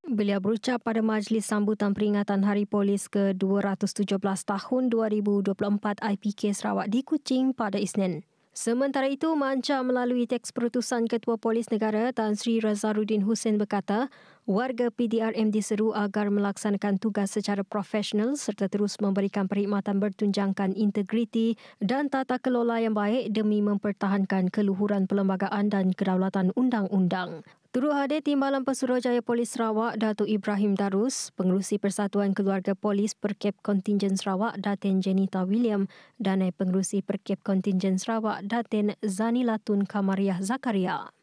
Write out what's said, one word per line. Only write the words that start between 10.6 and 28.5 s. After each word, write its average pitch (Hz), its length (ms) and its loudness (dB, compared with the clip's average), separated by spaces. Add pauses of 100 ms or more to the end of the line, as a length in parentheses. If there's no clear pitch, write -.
Ketua 233 240 0
Polis 226 400 0
Negara 214 400 0
Tan 214 240 0
Sri 226 240 0
Razarudin 214 640 0
Hussein 214 320 0
berkata, 208 480 0 (400)
warga 240 480 0
P 233 160 0
D 226 80 2
R 220 160 0
M 214 160 2
diseru 214 400 0
agar 208 400 0
melaksanakan 202 720 0
tugas 202 320 -2
secara 202 320 -2
profesional 214 720 -2
serta 202 320 -4
terus 208 320 -2
memberikan 196 480 0
perkhidmatan 202 480 0
bertunjangkan 196 720 0
integriti 220 880 0 (240)
dan 269 240 0
tata 262 320 -2
kelola 233 400 2
yang 220 160 2
baik 208 400 0
demi 214 240 2
mempertahankan 196 960 0
keluhuran 202 480 2
perlembagaan 196 640 0
dan 190 240 2
kedaulatan 190 640 0
undang-undang. 190 880 0 (240)
Turut 285 260 0
hadir 285 320 0
Timbalan 269 400 2